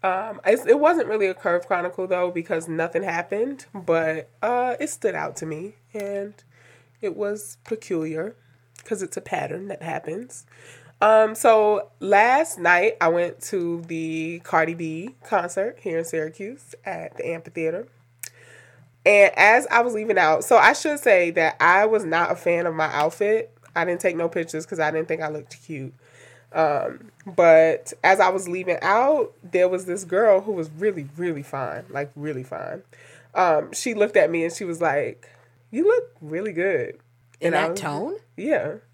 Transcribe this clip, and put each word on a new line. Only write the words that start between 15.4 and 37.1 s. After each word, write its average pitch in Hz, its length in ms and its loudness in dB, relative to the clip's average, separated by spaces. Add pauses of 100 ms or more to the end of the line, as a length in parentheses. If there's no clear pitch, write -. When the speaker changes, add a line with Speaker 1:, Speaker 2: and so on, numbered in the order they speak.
Speaker 1:
here 165 180 -4
in 165 60 -4
Syracuse 165 680 -10 (100)
at 165 320 -12
the - 120 -8
amphitheater. 165 580 -8 (1160)
And 202 320 8
as 226 340 6
I 233 100 4
was 240 140 0
leaving 214 240 0
out, 160 260 4
so 240 120 6
I 214 180 8
should 294 260 -4
say 180 320 4
that 160 280 0
I 185 260 6
was 214 180 0
not 170 260 0
a 170 60 0
fan 175 300 -2
of 165 80 -4
my 156 180 -2
outfit. 202 580 -2 (240)
I 170 100 0
didn't 175 160 -2
take 180 160 -2
no 170 120 -2
pictures 165 380 -6
'cause 180 120 -10
I 156 120 0
didn't 160 180 -4
think 160 140 -4
I 156 60 -6
looked 151 360 -12
cute. 135 300 -12 (580)
Um, - 580 -2 (140)
but 160 680 6 (120)
as 190 160 6
I 185 80 6
was 185 200 -2
leaving 180 340 -4
out, 247 500 2 (100)
there 180 260 2
was 185 180 -4
this 185 180 -6
girl 190 380 4
who 208 100 -6
was 160 240 -6
really, 175 400 -4
really 165 260 -6
fine, 120 460 -8
like, 143 260 -8
really 143 280 -8
fine. - 400 -10 (520)
Um, 165 380 2
she 233 220 -6
looked 214 220 2
at 160 140 4
me 165 140 -2
and 170 80 -4
she 202 120 -10
was 170 160 -8
like, 143 480 -2 (420)
"You 269 160 -4
look 480 240 0 (100)
really 170 320 -8
good." 170 460 -2 (420)